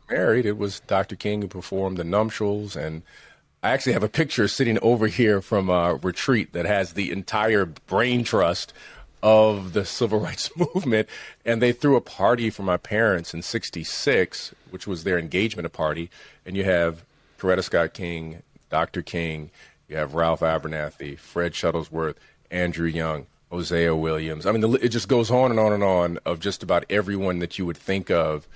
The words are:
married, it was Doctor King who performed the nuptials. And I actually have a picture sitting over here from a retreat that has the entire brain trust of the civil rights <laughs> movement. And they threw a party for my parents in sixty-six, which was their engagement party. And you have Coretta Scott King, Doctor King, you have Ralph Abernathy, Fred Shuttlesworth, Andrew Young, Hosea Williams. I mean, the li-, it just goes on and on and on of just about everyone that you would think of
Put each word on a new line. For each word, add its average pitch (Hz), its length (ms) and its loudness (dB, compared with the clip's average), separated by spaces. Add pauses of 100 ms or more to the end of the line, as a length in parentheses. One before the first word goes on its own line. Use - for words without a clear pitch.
married, 110 380 2
it 104 100 0
was 101 220 -4
Doctor 95 360 -2
King 104 280 -2
who 98 40 -4
performed 95 500 -4
the 87 60 -4
nuptials. 104 720 -2
And 78 280 -6 (580)
I 110 100 2
actually 131 220 0
have 98 100 2
a 107 60 2
picture 123 380 0
sitting 117 360 2
over 110 240 4
here 104 340 4
from 95 280 0
a 87 260 4
retreat 92 580 0
that 87 140 -2
has 98 260 0
the 98 180 -4
entire 104 540 0
brain 117 580 0
trust 92 500 0 (500)
of 107 500 6
the 98 120 2
civil 107 340 0
rights - 340 -4
<laughs> 170 220 -2
movement. 113 340 0 (340)
And 113 180 0
they 123 100 4
threw 139 240 4
a 120 60 4
party 113 500 0
for - 120 -12
my 90 140 0
parents 104 560 0
in 82 80 -8
sixty-six, - 1120 -2 (160)
which 92 180 -12
was 85 160 -6
their 92 140 0
engagement 85 560 -2
party. 80 360 -2 (360)
And 92 100 -8
you 98 80 -2
have 85 400 0 (360)
Coretta 92 240 2
Scott 85 320 0
King, 82 480 -8 (260)
Doctor 80 320 -2
King, 80 480 -6 (400)
you 76 80 -8
have 73 160 -4
Ralph 82 280 0
Abernathy, 78 760 -4
Fred - 360 -4
Shuttlesworth, 80 640 -4 (360)
Andrew 85 360 -2
Young, 80 380 -4 (240)
Hosea 85 460 0
Williams. 80 500 -4
I 98 60 2
mean, 110 100 0
the 110 60 2
li-, 120 160 2
it 123 60 0
just 113 180 -4
goes 120 240 2
on 127 180 4
and 113 100 2
on 107 140 4
and 101 100 0
on 87 400 2
of 85 160 -2
just 95 220 -4
about 87 260 0
everyone 95 520 0
that 87 180 -6
you 95 80 -2
would 85 120 -4
think 98 340 -4
of 78 440 0